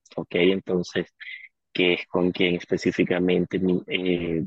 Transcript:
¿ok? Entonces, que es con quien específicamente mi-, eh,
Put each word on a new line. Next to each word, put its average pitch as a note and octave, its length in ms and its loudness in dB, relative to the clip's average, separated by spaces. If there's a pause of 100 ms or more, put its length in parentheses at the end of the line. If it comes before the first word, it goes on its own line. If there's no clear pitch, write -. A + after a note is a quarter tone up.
(180)
¿ok? - 180 -6
Entonces, F#2 800 0 (600)
que F2+ 220 4
es - 120 -6
con F2+ 240 0
quien F2 240 2
específicamente F2+ 1040 0
mi-, F#2 280 0
eh, F2 600 -2